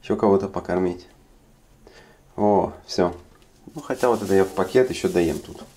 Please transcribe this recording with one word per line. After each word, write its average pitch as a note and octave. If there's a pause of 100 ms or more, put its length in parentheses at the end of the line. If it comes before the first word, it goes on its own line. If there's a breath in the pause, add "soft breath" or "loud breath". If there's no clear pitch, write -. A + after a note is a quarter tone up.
Ещё A2
кого-то G2
покормить. F2 (1300 loud breath)
О, G2 (140)
всё. F2+ (600)
Ну, D#3
хотя B2+
вот G#2+
это G2
я F#2+
в F#2+
пакет B2+
ещё -
доем E2
тут. - (140)